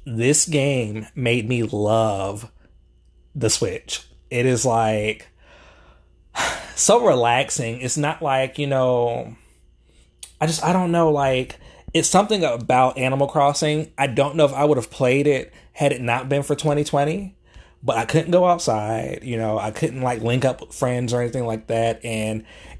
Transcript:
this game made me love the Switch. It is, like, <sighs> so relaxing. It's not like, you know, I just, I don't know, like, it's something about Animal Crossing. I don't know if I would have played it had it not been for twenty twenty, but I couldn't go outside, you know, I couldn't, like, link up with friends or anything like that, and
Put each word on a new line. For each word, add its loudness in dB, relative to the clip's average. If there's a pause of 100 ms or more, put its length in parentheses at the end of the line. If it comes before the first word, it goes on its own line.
this 0
game -2
made 0
me -2
love -2 (840)
the 0
Switch. -4 (240)
It 0
is, 2
like, 0 (1080)
<sighs> -8 (380)
so 4
relaxing. 2
It's -4
not -4
like, -2
you -2
know, 0 (1040)
I 0
just, -2
I 2
don't 0
know, 4
like, 0 (340)
it's 2
something 4
about 2
Animal 0
Crossing. 0
I 2
don't 0
know 6
if 4
I 0
would 4
have -4
played 2
it 0 (200)
had 0
it -6
not -2
been 0
for -2
twenty 0
twenty, -2 (460)
but 0
I 0
couldn't 0
go 4
outside, -2
you -6
know, -2
I -4
couldn't, -6
like, -2
link 0
up 0
with -18
friends -2
or 0
anything -4
like -6
that, -2
and -4 (360)